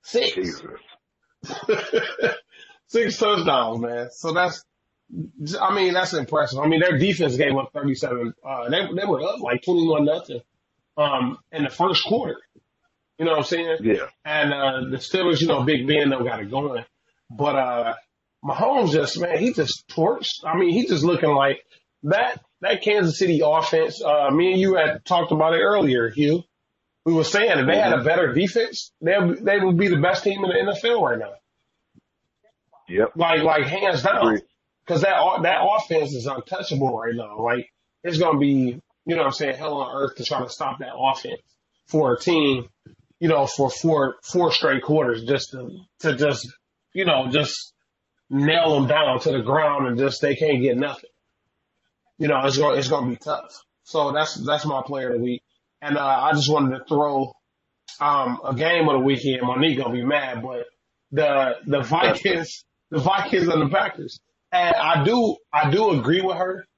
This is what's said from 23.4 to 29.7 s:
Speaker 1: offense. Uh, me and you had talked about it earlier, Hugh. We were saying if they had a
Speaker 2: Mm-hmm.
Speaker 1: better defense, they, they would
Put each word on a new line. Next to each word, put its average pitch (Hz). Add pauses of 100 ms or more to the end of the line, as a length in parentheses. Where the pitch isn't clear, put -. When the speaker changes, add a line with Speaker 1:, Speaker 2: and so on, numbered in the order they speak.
Speaker 1:
offense. 160
Uh, 147
me 175
and 185
you 190
had 151
talked 170
about 160
it 165
earlier, 147
Hugh. 147 (640)
We 165
were 160
saying 202
if 131
they 170
had 208
a 156
Speaker 2:
Mm-hmm. 123
Speaker 1:
better 160
defense, 202
they, 170 (260)
they 202
would 185